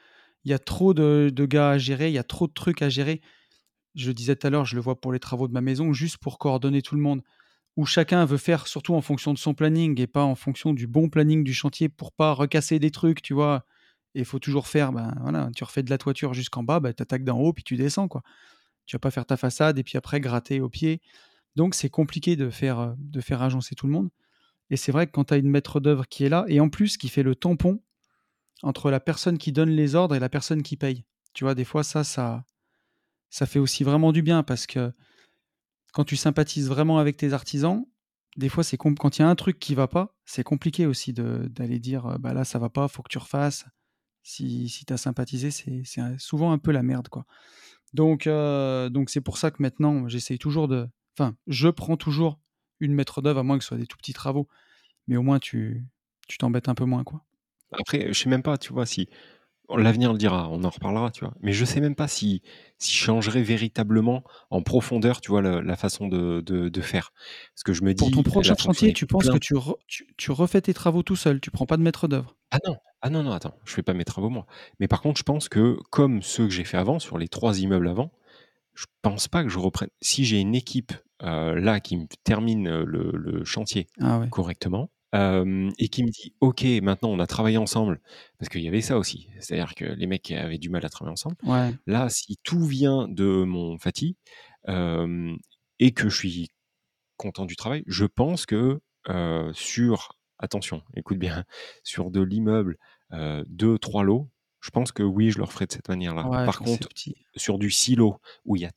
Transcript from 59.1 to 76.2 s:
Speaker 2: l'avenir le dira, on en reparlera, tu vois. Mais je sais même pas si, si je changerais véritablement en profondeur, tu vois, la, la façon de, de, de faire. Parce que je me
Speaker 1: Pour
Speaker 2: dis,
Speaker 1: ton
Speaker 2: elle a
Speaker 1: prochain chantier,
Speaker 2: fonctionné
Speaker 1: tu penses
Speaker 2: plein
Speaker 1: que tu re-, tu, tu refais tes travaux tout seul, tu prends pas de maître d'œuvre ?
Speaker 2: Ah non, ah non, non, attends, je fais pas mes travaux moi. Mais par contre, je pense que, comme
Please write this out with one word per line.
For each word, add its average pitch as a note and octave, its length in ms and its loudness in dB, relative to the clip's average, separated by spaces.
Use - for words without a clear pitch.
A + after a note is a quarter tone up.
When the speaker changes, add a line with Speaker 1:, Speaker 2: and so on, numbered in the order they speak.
Speaker 2:
l'avenir A2+ 380 6
le A2 40 0
dira, F#2 320 2
on E2+ 140 -2
en F#2 60 2
reparlera, A2+ 420 -2
tu - 140 -10
vois. - 160 -10
Mais G2+ 100 0
je G#2+ 140 2
sais C#3+ 160 0
même D3 140 2
pas D3+ 120 -2
si, G2+ 340 -2
si - 160 -4
je - 40 2
changerais A2+ 460 2
véritablement A2 800 2
en F2+ 100 0
profondeur, A#2+ 580 2
tu - 120 -8
vois, G2+ 100 4
la, F#2 200 2
la F2+ 140 -2
façon G2+ 320 -4
de, F2 340 0
de, F2 280 -2
de F2 120 -4
faire. - 300 -4
Parce - 100 -16
que F#2+ 100 0
je E2+ 100 0
me G2 100 4
Speaker 1:
Pour G2 140 2
Speaker 2:
dis, C3 60 4
Speaker 1:
ton C#3+ 80 6
Speaker 2:
elle - 60 2
a - 40 2
Speaker 1:
prochain G3 240 4
chantier, - 100 0
Speaker 2:
fonctionné G#3+ 40 6
Speaker 1:
tu - 140 -4
penses F#3+ 160 4
Speaker 2:
plein B2+ 100 4
Speaker 1:
que - 60 4
tu - 160 0
re-, C3+ 220 -2
tu, - 200 -14
tu - 140 -4
refais F3 300 4
tes F#3 120 2
travaux F3 300 0
tout F#3+ 120 -2
seul, C#3 260 2
tu - 100 -10
prends - 140 -2
pas D#3+ 120 2
de E3 60 4
maître E3 240 2
d'œuvre ? C3 300 -4
Speaker 2:
Ah C3 140 2
non, E3 120 -2
ah B2 80 -2
non, D#3 140 0
non, C3+ 80 -2
attends, - 320 -6
je - 100 -14
fais F#2+ 100 -2
pas F#2+ 100 0
mes F2+ 100 -2
travaux G#2 260 -2
moi. A#2+ 160 -6
Mais G2 80 2
par - 140 0
contre, D3 160 0
je - 60 -4
pense D3 240 -2
que, A2+ 300 4
comme C3 320 4